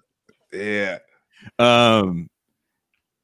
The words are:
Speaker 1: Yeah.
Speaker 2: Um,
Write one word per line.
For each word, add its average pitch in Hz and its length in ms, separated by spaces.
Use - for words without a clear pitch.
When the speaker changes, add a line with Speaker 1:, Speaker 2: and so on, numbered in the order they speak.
Speaker 1:
Yeah. 101 460
Speaker 2:
Um, 113 720